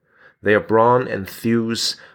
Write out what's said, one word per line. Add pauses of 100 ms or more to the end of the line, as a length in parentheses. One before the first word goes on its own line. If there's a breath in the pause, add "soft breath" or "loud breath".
(400 soft breath)
Their
brawn
and
thews (180 loud breath)